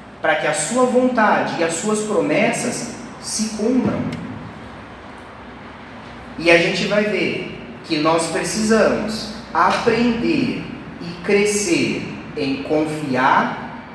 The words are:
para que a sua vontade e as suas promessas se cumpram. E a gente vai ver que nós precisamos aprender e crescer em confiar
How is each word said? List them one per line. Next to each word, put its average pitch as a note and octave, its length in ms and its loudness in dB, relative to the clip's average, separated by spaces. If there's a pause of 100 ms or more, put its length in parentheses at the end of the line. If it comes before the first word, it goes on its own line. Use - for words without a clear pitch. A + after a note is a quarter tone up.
(200)
para D#3 160 2
que D#3+ 120 0
a D3+ 60 2
sua B3 320 2
vontade A3+ 720 4
e E3 40 2
as E3 100 0
suas G#3+ 260 0
promessas G#3+ 960 0 (260)
se - 280 -4
cumpram. A#3 500 0 (2500)
E E3 100 2
a E3+ 80 10
gente G3 300 2
vai G#3 160 4
ver - 520 -2 (280)
que D#3 160 -2
nós D#3+ 280 2
precisamos F#3 1080 2 (200)
aprender G#3+ 1080 2 (380)
e - 220 -10
crescer F3 800 2 (320)
em C3+ 280 -2
confiar D3+ 1200 0 (120)